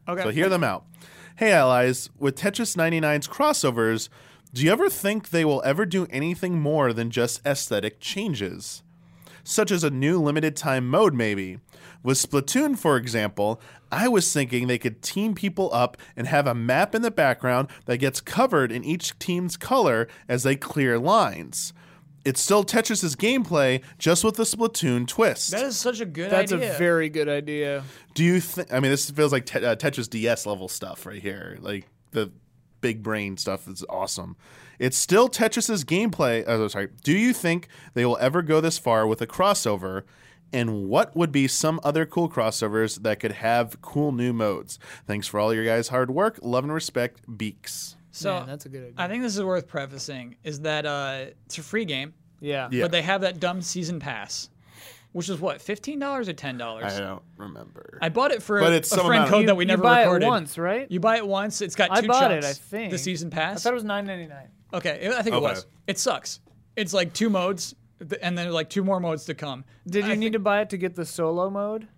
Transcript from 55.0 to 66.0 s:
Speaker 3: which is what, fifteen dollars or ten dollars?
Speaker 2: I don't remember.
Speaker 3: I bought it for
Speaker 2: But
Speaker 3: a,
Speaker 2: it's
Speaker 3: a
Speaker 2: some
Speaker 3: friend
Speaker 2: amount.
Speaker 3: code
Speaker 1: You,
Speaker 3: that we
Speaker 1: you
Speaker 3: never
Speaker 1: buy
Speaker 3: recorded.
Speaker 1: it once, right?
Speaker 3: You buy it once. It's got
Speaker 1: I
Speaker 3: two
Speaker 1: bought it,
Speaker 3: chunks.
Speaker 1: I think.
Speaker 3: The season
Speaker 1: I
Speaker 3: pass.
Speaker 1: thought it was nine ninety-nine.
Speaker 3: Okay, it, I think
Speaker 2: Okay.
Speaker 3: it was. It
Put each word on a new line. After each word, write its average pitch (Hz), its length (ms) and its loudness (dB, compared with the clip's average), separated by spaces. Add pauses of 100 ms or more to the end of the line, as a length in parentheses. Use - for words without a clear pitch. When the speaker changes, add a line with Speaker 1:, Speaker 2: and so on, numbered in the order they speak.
Speaker 3:
which 175 160 -6
is 185 120 -4
what, 160 220 -4
fifteen 277 380 -8
dollars 269 280 -4
or 180 40 -6
ten 135 260 -8
dollars? 110 360 -6
Speaker 2:
I 101 40 -4
don't 95 240 -8 (140)
remember. - 640 -16
Speaker 3:
I 165 60 -2
bought 254 240 2
it 226 100 -4
for 208 160 0
Speaker 2:
But 170 140 6
Speaker 3:
a, 170 40 6
Speaker 2:
it's 160 140 0
Speaker 3:
a 202 60 2
Speaker 2:
some 185 100 4
Speaker 3:
friend 160 140 6
Speaker 2:
amount. 143 100 4
Speaker 3:
code 208 120 8
Speaker 1:
You, 220 40 6
Speaker 3:
that 202 80 8
we 175 100 0
Speaker 1:
you 185 40 0
Speaker 3:
never 190 160 4
Speaker 1:
buy 240 180 8
Speaker 3:
recorded. 180 240 6
Speaker 1:
it - 20 6
once, 180 300 0
right? 208 320 -2
Speaker 3:
You 180 80 -2
buy 220 200 4
it 214 80 -4
once. 202 340 -2
It's 196 160 -6
got 180 160 4
Speaker 1:
I 208 80 6
Speaker 3:
two 214 80 0
Speaker 1:
bought 254 240 6
it, 151 100 0
Speaker 3:
chunks. 139 160 -4
Speaker 1:
I - 20 -18
think. 208 300 -8
Speaker 3:
The 180 80 -4
season 170 340 -4
Speaker 1:
I 156 40 -6
Speaker 3:
pass. 170 260 -4
Speaker 1:
thought 240 80 2
it 247 40 0
was 233 100 -4
nine 202 220 -4
ninety-nine. 160 420 -12 (260)
Speaker 3:
Okay, 165 280 -4
it, 202 100 -2
I 240 100 -2
think 214 140 0
Speaker 2:
Okay. - 100 2
Speaker 3:
it - 20 2
was. 95 180 -6 (200)
It 196 140 -4